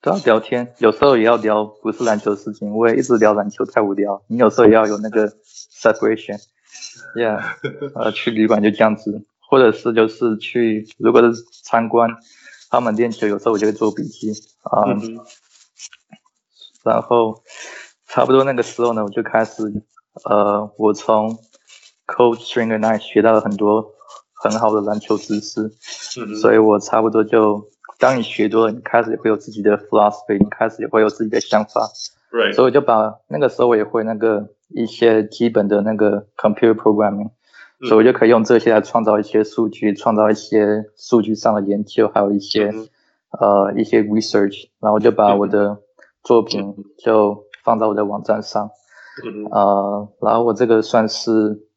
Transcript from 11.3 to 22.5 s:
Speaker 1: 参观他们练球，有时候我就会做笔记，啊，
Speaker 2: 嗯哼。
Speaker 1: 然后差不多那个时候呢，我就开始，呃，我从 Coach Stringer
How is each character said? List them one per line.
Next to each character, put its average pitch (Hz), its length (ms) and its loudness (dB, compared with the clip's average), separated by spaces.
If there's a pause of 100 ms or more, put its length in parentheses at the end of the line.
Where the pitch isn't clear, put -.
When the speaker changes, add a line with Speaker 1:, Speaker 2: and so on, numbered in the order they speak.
Speaker 1:
参 113 240 -2
观 117 200 2 (640)
他 123 80 2
们 117 140 -2
练 117 160 0
球， 110 160 -4
有 101 100 0
时 - 100 -4
候 113 60 2
我 104 60 0
就 107 80 0
会 107 60 0
做 107 200 -2
笔 98 120 -8
记， - 260 -10 (320)
啊， - 240 0
Speaker 2:
嗯 98 140 -2
哼。 113 180 -14 (1700)
Speaker 1:
然 113 180 0
后 113 400 -2 (640)
差 - 180 0
不 127 80 0
多 135 120 4
那 139 80 -2
个 120 100 -2
时 - 200 -8
候 120 100 0
呢， 110 120 -2
我 101 60 -8
就 110 120 -6
开 110 220 -2
始， 107 380 -8 (420)
呃， 104 540 0
我 107 140 0
从 110 440 -2 (720)
Coach 117 420 0
Stringer 113 300 -2